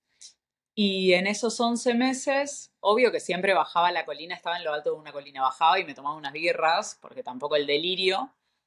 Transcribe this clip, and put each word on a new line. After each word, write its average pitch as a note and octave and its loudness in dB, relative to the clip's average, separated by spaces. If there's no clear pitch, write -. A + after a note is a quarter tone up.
Y F#3+ 4
en F#3 4
esos A3 -2
once A#3+ 0
meses, C4+ -2
obvio G#3+ 4
que E3 -2
siempre F3+ 0
bajaba F3 2
la E3 -4
colina, D#3 -10
estaba F3 -6
en F3 -10
lo D3+ -4
alto D3+ -4
de D#3 -6
una D3+ -18
colina, C#3 -8
bajaba E3 4
y F#3 -2
me C#3+ -12
tomaba C#3 -8
unas C#3+ -10
birras, E3 0
porque B2+ -16
tampoco C3 -4
el D3 2
delirio, F3+ 0